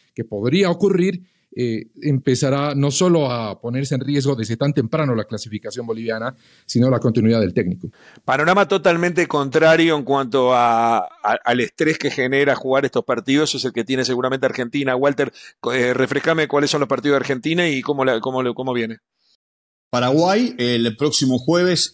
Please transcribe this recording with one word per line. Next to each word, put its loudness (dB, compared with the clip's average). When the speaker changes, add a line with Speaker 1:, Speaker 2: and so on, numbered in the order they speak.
Speaker 1:
que -6
podría 0
ocurrir, 0
eh, -4
empezará 0
no 0
solo 2
a -6
ponerse -4
en -2
riesgo 0
desde -4
tan 0
temprano 0
la -2
clasificación -10
boliviana, -6
sino 2
la 2
continuidad 2
del 0
técnico. -4
Speaker 2:
Panorama 2
totalmente 2
contrario 4
en -4
cuanto 2
a, 4
a, -6
al 0
estrés -2
que -4
genera 0
jugar 0
estos 0
partidos, -2
es -6
el -4
que -2
tiene -2
seguramente -2
Argentina. -2
Walter, 0
eh, 2
refrescame 0
cuáles 2
son 0
los -2
partidos 0
de 2
Argentina -2
y -2
cómo -2
la, 2
cómo -4
lo, -2
cómo -6
viene. -4
Speaker 3:
Paraguay, 2
el 0
próximo 0
jueves 0